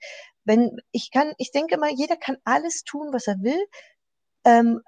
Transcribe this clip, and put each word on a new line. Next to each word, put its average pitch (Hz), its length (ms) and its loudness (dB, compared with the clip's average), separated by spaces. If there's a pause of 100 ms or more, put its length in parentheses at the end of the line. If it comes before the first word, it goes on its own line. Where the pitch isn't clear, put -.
(460)
Wenn, 226 320 4 (140)
ich - 200 -6
kann, 294 260 0
ich 254 140 -8
denke 311 260 0
mal, 302 140 0
jeder 302 260 -2
kann 269 280 -6
alles 302 380 -2
tun, 294 300 -10
was 240 140 -4
er 190 140 -2
will, 269 180 0 (840)
ähm, 233 420 6